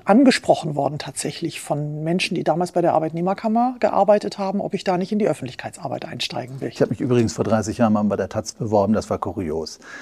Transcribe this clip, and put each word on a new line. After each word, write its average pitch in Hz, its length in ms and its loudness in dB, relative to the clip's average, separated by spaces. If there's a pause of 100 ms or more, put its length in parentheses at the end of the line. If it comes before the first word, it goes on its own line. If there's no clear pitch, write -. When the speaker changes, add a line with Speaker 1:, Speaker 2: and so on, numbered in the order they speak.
Speaker 1:
angesprochen 196 720 4
worden 143 220 -2
tatsächlich - 640 -8
von 151 420 -4
Menschen, 175 300 0
die 151 100 -2
damals 170 280 0
bei 175 100 2
der 165 100 4
Arbeitnehmerkammer 196 880 0
gearbeitet 202 560 4
haben, 196 240 -2
ob - 140 -4
ich 190 100 -6
da 185 140 0
nicht 185 120 -2
in 214 80 0
die 190 80 2
Öffentlichkeitsarbeit 123 800 -6
einsteigen 123 560 -8
will. 131 80 -6
Speaker 2:
Ich - 140 -4
habe 120 80 2
mich - 100 -4
übrigens 120 320 2
vor 110 140 -2
dreißig 107 320 0
Jahren 110 160 4
mal 104 80 2
bei 101 140 0
der 98 120 -2
taz - 240 -8
beworben, 104 400 2
das 95 160 0
war 98 80 0
kurios. 80 640 -6 (240)